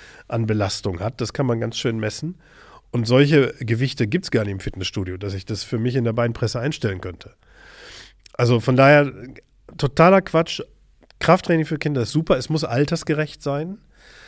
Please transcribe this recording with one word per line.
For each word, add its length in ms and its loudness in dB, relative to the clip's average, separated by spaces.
an 200 -2
Belastung 520 -2
hat, 220 -6
das 120 -4
kann 120 -2
man 140 0
ganz 180 -6
schön 220 -4
messen. 360 -6
Und 140 -2
solche 540 4
Gewichte 480 -2
gibt's 240 -4
gar 120 2
nicht 100 -4
im 60 -6
Fitnessstudio, 580 -6
dass 160 -6
ich 120 -10
das 180 -6
für 140 -6
mich 180 -2
in 80 0
der 100 0
Beinpresse 460 -2
einstellen 420 -4
könnte. 340 -14
Also 260 2
von 160 0
daher, 360 6
totaler 440 6
Quatsch. 400 -2
Krafttraining 460 2
für 120 -4
Kinder 240 -2
ist 100 -2
super, 260 2
es 120 -8
muss 160 0
altersgerecht 760 -2
sein. 360 -6